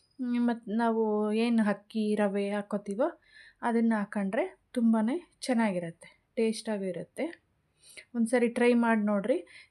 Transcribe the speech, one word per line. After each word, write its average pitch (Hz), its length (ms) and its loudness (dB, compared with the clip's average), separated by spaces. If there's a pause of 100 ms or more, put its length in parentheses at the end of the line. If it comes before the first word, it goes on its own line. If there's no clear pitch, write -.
(200)
ಮ್, 240 260 0
ಮತ್ತು 233 300 -4
ನಾವು 220 560 0
ಏನು 226 360 2
ಅಕ್ಕಿ, 208 460 -2
ರವೆ 202 360 0
ಹಾಕ್ಕೋತೀವೋ 202 680 -4 (420)
ಅದನ್ನು 226 320 2
ಹಾಕ್ಕೊಂಡ್ರೆ 208 640 -2 (140)
ತುಂಬಾ 226 360 2 (320)
ಚೆನ್ನಾಗಿರುತ್ತೆ, 196 800 -4 (160)
ಟೇಸ್ಟಾಗೂ 220 480 -2
ಇರುತ್ತೆ. 190 600 -8 (680)
ಒಂದ್ಸರಿ 233 340 2
ಟ್ರೈ 240 260 2
ಮಾಡಿ 226 260 2
ನೋಡ್ರಿ. 208 720 -2